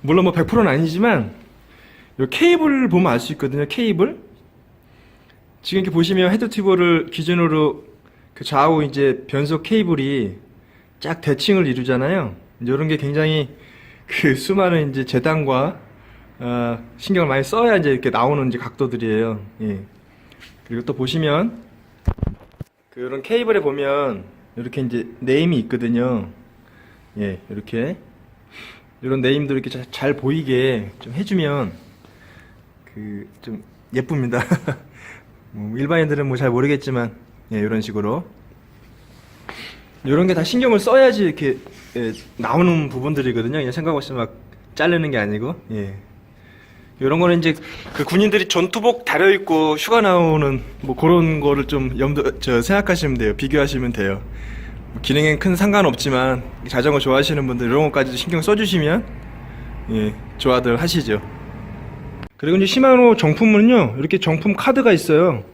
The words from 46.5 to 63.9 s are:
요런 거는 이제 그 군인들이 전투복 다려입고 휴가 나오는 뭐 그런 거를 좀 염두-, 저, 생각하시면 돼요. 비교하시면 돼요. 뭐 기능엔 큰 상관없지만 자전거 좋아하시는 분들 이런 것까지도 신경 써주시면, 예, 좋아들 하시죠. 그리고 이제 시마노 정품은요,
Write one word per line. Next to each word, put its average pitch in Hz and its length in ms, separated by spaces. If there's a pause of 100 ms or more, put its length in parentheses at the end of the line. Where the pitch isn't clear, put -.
요런 139 160
거는 175 200
이제 160 160 (400)
그 147 100
군인들이 208 440
전투복 226 580
다려입고 160 720
휴가 226 260
나오는 156 580 (220)
뭐 131 120
그런 160 460
거를 143 260
좀 131 320
염두-, 139 420
저, 120 220
생각하시면 175 560
돼요. 113 180
비교하시면 135 560
돼요. 98 300 (720)
뭐 - 100
기능엔 151 360
큰 180 180
상관없지만 135 840 (260)
자전거 135 300
좋아하시는 139 480
분들 123 200
이런 139 180
것까지도 135 320
신경 165 260
써주시면, 190 600 (880)
예, 107 220 (240)
좋아들 123 420
하시죠. 143 400 (1160)
그리고 160 200
이제 196 80
시마노 247 520
정품은요, 208 840